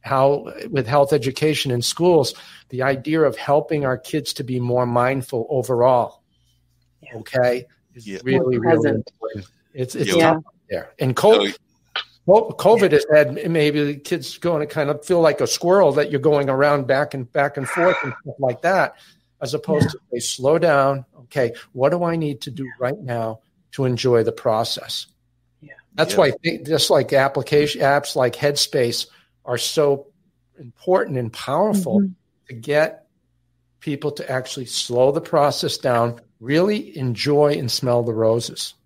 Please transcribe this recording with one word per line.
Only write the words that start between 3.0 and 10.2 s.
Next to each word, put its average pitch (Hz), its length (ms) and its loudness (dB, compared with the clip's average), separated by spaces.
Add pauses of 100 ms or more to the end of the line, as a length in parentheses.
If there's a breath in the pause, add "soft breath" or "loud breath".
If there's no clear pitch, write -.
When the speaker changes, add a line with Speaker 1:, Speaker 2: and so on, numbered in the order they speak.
Speaker 1:
of 139 160 2
helping 147 480 0
our 127 140 -2
kids - 340 -6
to - 100 -8
be 127 160 -4
more 123 280 0
mindful 120 640 0
overall, 123 720 2 (800)
Speaker 2:
Yeah. - 160 -18
Speaker 1:
okay, 123 480 -2 (280)
is 117 120 -20
Speaker 3:
Yeah. 98 180 -10
Speaker 1:
really, 131 160 2
Speaker 2:
More 127 80 0
Speaker 1:
really 123 120 0 (220)
Speaker 2:
present. 113 280 -2
Speaker 1:
important. 104 360 -12 (280)
It's, 127 200 -8
it's - 220 -2
Speaker 3:
Yeah. 165 160 6